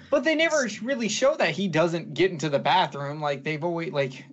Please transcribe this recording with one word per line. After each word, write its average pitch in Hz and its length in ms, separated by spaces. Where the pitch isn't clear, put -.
But 294 140
they 311 120
never 302 340
sh-, - 120
really 233 280
show 277 260
that 180 160
he 185 160
doesn't 160 460
get 185 180
into 160 180
the 139 100
bathroom. 147 600
Like, 143 220
they've 156 200
always, 170 280
like, 139 420